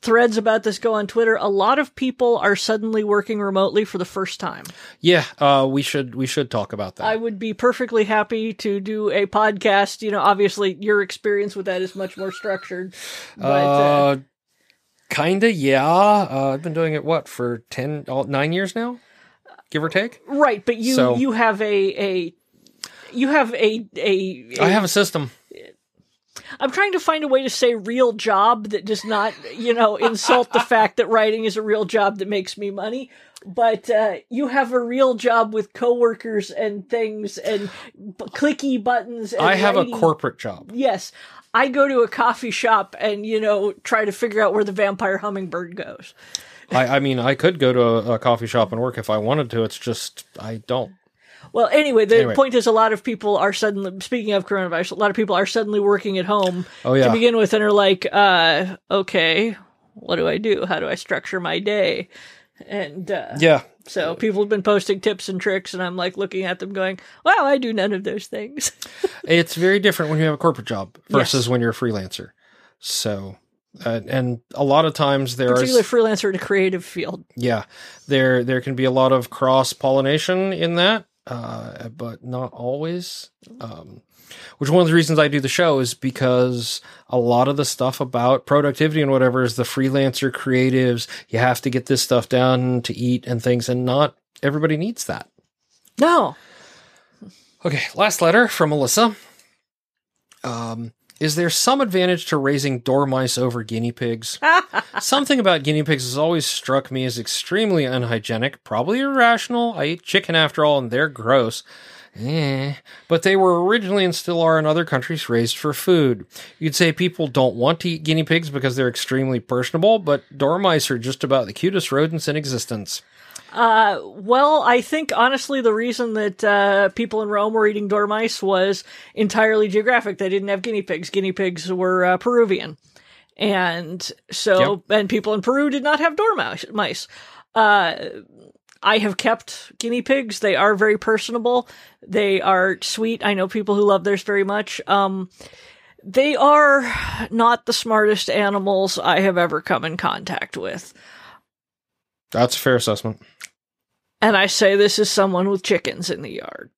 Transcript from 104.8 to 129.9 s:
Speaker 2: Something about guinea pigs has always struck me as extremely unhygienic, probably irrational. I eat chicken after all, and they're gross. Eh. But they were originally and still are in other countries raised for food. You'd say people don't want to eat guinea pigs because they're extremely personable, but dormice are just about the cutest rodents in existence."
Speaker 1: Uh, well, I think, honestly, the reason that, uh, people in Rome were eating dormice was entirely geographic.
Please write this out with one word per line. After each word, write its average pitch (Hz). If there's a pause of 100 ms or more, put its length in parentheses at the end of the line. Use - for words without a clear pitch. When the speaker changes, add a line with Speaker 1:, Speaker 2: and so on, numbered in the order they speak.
Speaker 2:
Something 277
about 180
guinea 151
pigs 143
has 123
always 160
struck -
me 131
as 120
extremely 175
unhygienic, 120
probably 147
irrational. 240
I 143
eat 165
chicken 196
after 156
all, 147
and 120
they're 139
gross. 117 (560)
Eh. 139 (320)
But 165
they 190
were 180
originally 202
and 175
still 170
are 160
in 156
other 156
countries 151
raised 117
for 151
food. 139 (320)
You'd 156
say 165
people 170
don't 127
want 143
to 175
eat 160
guinea 160
pigs 160
because 131
they're 131
extremely 131
personable, 165
but 151 (160)
dormice 160
are 123
just 120
about 131
the 104
cutest 190
rodents 160
in 147
existence." 127 (500)
Speaker 1:
Uh, 220
well, 240
I 247
think, 311
honestly, 262
the 226
reason 233
that, 208
uh, 202
people 220
in 214
Rome 208
were 214
eating 208
dormice 208
was 190 (300)
entirely 214
geographic. 214